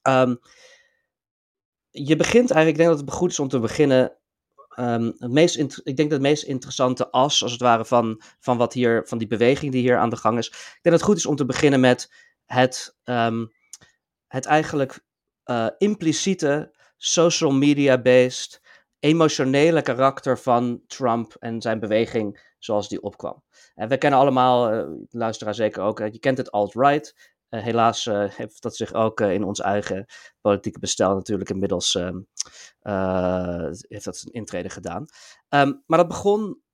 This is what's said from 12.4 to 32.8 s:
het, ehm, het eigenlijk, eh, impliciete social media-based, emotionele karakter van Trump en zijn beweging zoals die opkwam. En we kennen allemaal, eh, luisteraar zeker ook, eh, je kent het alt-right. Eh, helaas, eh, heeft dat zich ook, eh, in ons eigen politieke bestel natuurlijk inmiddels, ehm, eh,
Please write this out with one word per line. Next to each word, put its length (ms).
het, 580
ehm, 420
het 180
eigenlijk, 540
eh, 240
impliciete 960
social 540
media-based, 1080
emotionele 840
karakter 580
van 480
Trump 520
en 220
zijn 180
beweging 800
zoals 300
die 120
opkwam. 420
En 160
we 80
kennen 220
allemaal, 520
eh, 160
luisteraar 460
zeker 280
ook, 160
eh, 120
je 80
kent 180
het 140
alt-right. 840
Eh, 140
helaas, 420
eh, 240
heeft 320
dat 140
zich 180
ook, 280
eh, 120
in 100
ons 160
eigen 460
politieke 380
bestel 360
natuurlijk 340
inmiddels, 460
ehm, 240
eh, 880